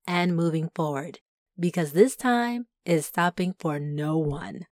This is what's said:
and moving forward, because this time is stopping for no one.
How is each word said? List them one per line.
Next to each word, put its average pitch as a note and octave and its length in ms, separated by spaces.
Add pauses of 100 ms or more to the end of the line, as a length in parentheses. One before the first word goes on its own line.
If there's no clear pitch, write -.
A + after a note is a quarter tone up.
and F3 280
moving E3 400
forward, C#3+ 440 (420)
because E3 320
this G#3+ 240
time A#3+ 500 (200)
is E3 180
stopping F3+ 540
for D3+ 200
no D3 380
one. D3 580